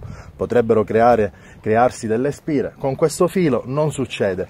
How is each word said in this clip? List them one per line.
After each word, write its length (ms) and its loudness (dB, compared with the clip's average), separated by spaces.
potrebbero 480 2
creare, 480 4
crearsi 460 0
delle 240 -2
spire. 480 -4
Con 160 -4
questo 320 0
filo 380 0
non 260 -2
succede, 600 -4